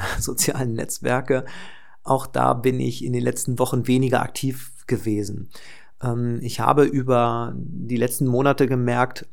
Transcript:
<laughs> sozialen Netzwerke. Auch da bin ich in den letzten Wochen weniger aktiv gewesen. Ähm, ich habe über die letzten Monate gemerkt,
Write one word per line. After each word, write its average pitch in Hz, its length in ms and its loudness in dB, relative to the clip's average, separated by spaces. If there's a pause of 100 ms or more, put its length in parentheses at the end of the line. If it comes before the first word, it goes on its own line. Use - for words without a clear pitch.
<laughs> - 140 -4
sozialen - 540 -2
Netzwerke. 127 720 0 (580)
Auch 131 220 0
da 127 280 4
bin 127 260 0
ich 127 240 -4
in 127 100 -2
den 123 100 0
letzten 123 360 -2
Wochen 127 260 0
weniger 127 360 2
aktiv - 500 -6 (160)
gewesen. 104 600 -2 (520)
Ähm, 120 400 -2
ich - 180 -6
habe 139 240 6
über 123 720 2
die 120 400 -6
letzten 127 300 0
Monate 135 400 4
gemerkt, 123 640 0